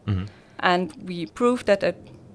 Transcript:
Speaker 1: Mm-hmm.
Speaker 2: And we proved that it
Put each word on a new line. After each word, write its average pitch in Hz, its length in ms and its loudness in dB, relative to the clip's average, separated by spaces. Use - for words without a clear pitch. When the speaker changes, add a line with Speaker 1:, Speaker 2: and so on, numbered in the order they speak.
Speaker 1:
Mm-hmm. 98 180 -2
Speaker 2:
And 180 340 2
we 175 200 -8
proved 247 400 0
that 196 160 2
it 180 120 0